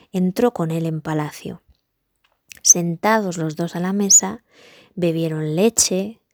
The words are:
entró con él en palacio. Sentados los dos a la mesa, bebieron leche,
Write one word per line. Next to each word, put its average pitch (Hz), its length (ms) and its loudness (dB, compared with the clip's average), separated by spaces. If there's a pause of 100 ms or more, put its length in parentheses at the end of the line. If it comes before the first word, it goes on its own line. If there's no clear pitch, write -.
(120)
entró 185 420 2
con 165 180 -2
él 165 160 -2
en 160 120 -4
palacio. 151 640 -6 (1040)
Sentados 180 720 2
los 156 180 -4
dos 170 200 -4
a 170 40 -4
la 180 140 -2
mesa, 202 500 0 (520)
bebieron 160 600 0
leche, 202 640 0 (140)